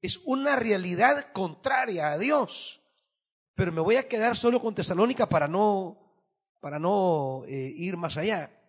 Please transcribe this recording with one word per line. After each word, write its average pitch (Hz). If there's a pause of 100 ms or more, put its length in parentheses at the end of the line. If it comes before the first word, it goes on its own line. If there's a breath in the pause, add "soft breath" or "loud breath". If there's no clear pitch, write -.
Es 185
una 269
realidad 220
contraria 190
a 147
Dios. 254 (760)
Pero 170
me 160
voy 208
a 254
quedar 233
solo 240
con 220
Tesalónica 202
para 147
no, 190 (380)
para 147
no, 160
eh, 135
ir 175
más 170
allá. 170 (200)